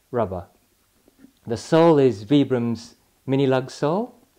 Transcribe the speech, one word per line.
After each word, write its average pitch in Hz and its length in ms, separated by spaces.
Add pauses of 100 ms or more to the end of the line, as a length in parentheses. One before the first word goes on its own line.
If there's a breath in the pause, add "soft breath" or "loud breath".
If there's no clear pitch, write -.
(100)
rubber. 95 380 (1000)
The 113 100
sole 160 440
is 110 240
Vibram's 120 720 (280)
Mini 135 220
Lug 131 240
sole, 180 460 (220)